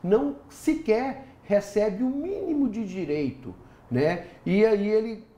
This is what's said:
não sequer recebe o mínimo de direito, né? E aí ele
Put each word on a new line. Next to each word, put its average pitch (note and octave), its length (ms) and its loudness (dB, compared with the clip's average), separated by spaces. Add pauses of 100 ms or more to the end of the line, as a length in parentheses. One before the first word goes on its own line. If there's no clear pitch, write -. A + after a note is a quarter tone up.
não B3 340 2 (140)
sequer C4 760 -2 (180)
recebe G3+ 600 0
o B3+ 60 0
mínimo D4+ 580 -2
de G#3+ 160 -4
direito, D3 680 -4 (360)
né? D3+ 360 0 (180)
E G3 220 4
aí G#3 200 4
ele A3 380 0 (140)